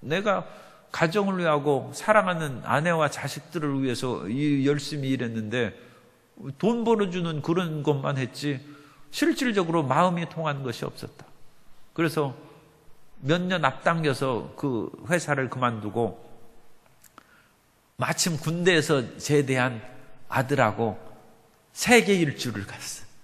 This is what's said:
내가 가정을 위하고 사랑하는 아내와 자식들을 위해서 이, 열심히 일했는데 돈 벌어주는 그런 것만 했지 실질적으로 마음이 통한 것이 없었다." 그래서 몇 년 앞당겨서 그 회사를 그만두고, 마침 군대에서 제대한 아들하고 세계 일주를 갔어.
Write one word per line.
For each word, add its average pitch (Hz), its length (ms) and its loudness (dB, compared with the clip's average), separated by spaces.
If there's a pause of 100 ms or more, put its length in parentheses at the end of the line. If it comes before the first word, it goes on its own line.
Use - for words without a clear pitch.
내가 185 460 -2 (440)
가정을 190 480 2
위하고 143 560 2
사랑하는 180 680 2
아내와 156 460 2
자식들을 143 720 -4
위해서 113 460 -2
이, 139 380 2
열심히 143 440 0
일했는데 117 640 -2 (840)
돈 233 260 2
벌어주는 180 580 2
그런 165 400 0
것만 143 360 2
했지 131 480 -4 (440)
실질적으로 202 720 2
마음이 170 460 2
통한 151 340 -4
것이 123 220 -6
없었다." - 420 -10 (680)
그래서 147 440 0 (840)
몇 165 220 2
년 180 220 -2
앞당겨서 135 920 0
그 120 340 -2 (200)
회사를 143 400 0
그만두고, 110 760 -2 (1700)
마침 160 420 -2
군대에서 160 800 2
제대한 127 640 2 (460)
아들하고 117 680 2 (720)
세계 202 420 6
일주를 123 520 -2
갔어. - 380 -12 (200)